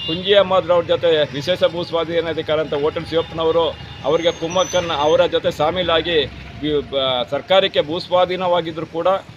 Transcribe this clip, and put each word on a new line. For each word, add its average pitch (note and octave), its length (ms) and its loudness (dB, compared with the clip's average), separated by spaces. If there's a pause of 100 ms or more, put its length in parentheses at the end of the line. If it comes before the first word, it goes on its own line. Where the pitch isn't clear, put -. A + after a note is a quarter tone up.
ಕುಂಜಿ F#3 260 0
ಅಹಮದ್ರವ್ರ F3+ 520 4
ಜೊತೆ D#3+ 480 2
ವಿಶೇಷ F3 300 -2
ಭೂ E3+ 200 0
ಸ್ವಾಧೀನಾಧಿಕಾರಿ D#3+ 760 -2
ಅಂತ D#3 120 -6
ಹೋಟೆಲ್ D#3 320 -2
ಶಿವಪ್ಪನವರು, D#3+ 640 0 (340)
ಅವರಿಗೆ E3 280 2
ಕುಮ್ಮಕ್ಕನ್ನ F3 640 -2
ಅವರ E3 280 4
ಜೊತೆ E3 260 0
ಶಾಮೀಲಾಗಿ E3 680 0 (440)
ಈ D3 180 0 (100)
ಬ-, C3 380 -2
ಸರ್ಕಾರಕ್ಕೆ F#3 520 2
ಭೂ D#3 180 -2
ಸ್ವಾಧೀನವಾಗಿದ್ದರೂ F3 840 0
ಕೂಡ E3+ 220 -2 (300)